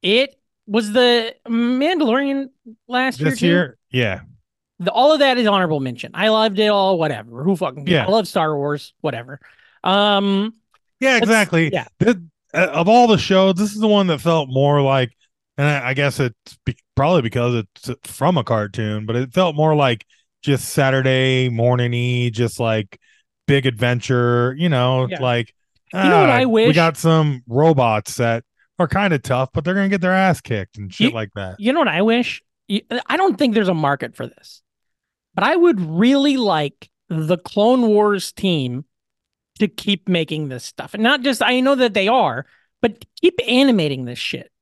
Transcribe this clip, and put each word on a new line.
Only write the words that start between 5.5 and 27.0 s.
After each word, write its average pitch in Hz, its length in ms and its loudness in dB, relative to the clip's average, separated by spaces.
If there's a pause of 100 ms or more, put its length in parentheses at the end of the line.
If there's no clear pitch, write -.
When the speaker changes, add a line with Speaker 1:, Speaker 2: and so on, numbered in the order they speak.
Speaker 1:
mention. 127 340 -10
I 208 160 0
loved 220 300 0
it 214 80 2
all, 196 300 2
whatever. 120 460 -6
Who 190 120 2
fucking 147 300 -8
cares? 175 80 0
Speaker 2:
Yeah. 135 120 2
Speaker 1:
I - 40 -4
love 208 180 0
Star 156 280 -2
Wars, 147 460 -6
whatever. 131 380 -8 (440)
Um, 202 680 0 (460)
Speaker 2:
Yeah, 262 140 2
Speaker 1:
let's, 233 100 2
Speaker 2:
exactly. 196 480 2
Speaker 1:
yeah. 147 160 -6 (120)
Speaker 2:
The, 190 240 0 (300)
uh, 175 140 0
of 165 200 -2
all 240 200 6
the 214 100 4
shows, 190 380 2
this 202 180 -2
is 214 60 -10
the 220 80 0
one 202 200 4
that 151 140 -2
felt 160 280 0
more 143 320 2
like, 135 300 2 (460)
and 143 100 0
I, 139 220 -2
I 135 40 -2
guess 143 260 -2
it's - 460 -6
be-, 120 120 -6 (180)
probably 156 260 2
because 120 340 -2
it's - 560 -10
from 170 260 0
a 123 60 -2
cartoon, 107 640 -4
but 113 100 -4
it 123 180 -4
felt 180 220 0
more 156 200 2
like 131 300 0 (380)
just 139 260 -2
Saturday 131 800 0
morning-y, 120 840 0
just, 113 280 -4
like, 110 400 -4 (480)
big 139 180 2
adventure, 120 920 0
you 170 120 0
know, 127 380 0
Speaker 1:
Yeah. 160 140 -6
Speaker 2:
like, 120 320 -2 (400)
Speaker 1:
You 185 100 -6
know 180 180 4
what - 80 4
Speaker 2:
"Ah, 262 40 2
Speaker 1:
I 254 120 2
Speaker 2:
we 226 220 2
Speaker 1:
wish? 151 80 4
Speaker 2:
got 165 220 2
some 156 500 0